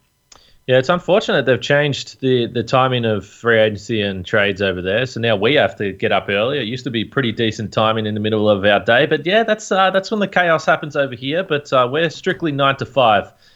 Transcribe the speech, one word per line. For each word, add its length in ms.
Yeah, 120
it's 100
unfortunate 580
they've 140
changed 640
the, 240
the 180
timing 400
of 240
free 320
agency 420
and 240
trades 360
over 200
there. 240
So 140
now 160
we 200
have 200
to 160
get 220
up 160
early. 300
It 80
used 180
to 60
be 120
pretty 300
decent 400
timing 320
in 80
the 80
middle 280
of 140
our 160
day, 280
but 180
yeah, 180
that's, 300
uh, 180
that's 180
when 120
the 80
chaos 360
happens 300
over 200
here. 280
But, 300
uh, 180
we're 180
strictly 440
nine 240
to 80
five, 480